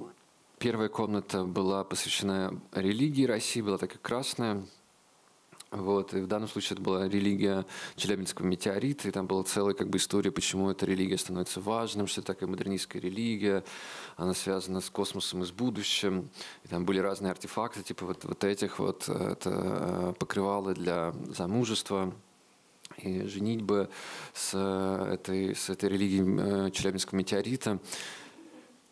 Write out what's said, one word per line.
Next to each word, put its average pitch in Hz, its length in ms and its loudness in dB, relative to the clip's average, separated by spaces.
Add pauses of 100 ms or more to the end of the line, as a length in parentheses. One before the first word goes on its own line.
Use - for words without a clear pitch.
(580)
первая 113 300 2
комната 104 560 0
была 95 400 2
посвящена 95 720 0 (160)
религии 131 520 4
России, 117 360 2
была 101 160 2
такая - 220 -6
красная. 113 640 -2 (1080)
Вот, 98 420 0
и 98 60 0
в 92 80 -2
данном 107 220 -2
случае 104 260 -4
это - 60 -8
была 95 260 2
религия 98 580 2 (300)
Челябинского 95 500 -2
метеорита, 104 600 0
и 98 40 0
там 95 140 -2
была 95 180 2
целая 101 300 2
как - 160 0
бы 98 100 2
история, 98 300 4
почему 95 400 2
эта 95 160 0
религия 95 320 2
становится 90 440 -2
важным, 104 460 0
что - 120 -2
это 95 140 -4
такая 92 160 -2
модернистская 95 520 -2
религия, 98 640 2 (540)
она 90 160 2
связана 92 480 0
с - 80 -8
космосом 95 540 -2
и - 20 0
с 87 60 -6
будущим. 101 800 0 (360)
И - 20 -18
там 87 160 0
были 95 160 4
разные 98 320 0
артефакты, 107 520 -4
типа - 220 -6
вот, 90 200 -4
вот - 180 -2
этих 101 360 0
вот, 98 280 0
э, - 240 0
это, - 180 -2
э, 92 720 0
покрывалы 98 540 0
для 85 400 0 (160)
замужества 98 840 0 (840)
и 92 300 -4
женитьбы 101 600 0 (460)
с, - 200 -4
э, 95 600 0
этой, 95 420 0
с - 140 -4
этой 98 180 0
религией, 98 800 4
э, 92 40 0
Челябинского 95 460 0
метеорита. 101 600 0 (1120)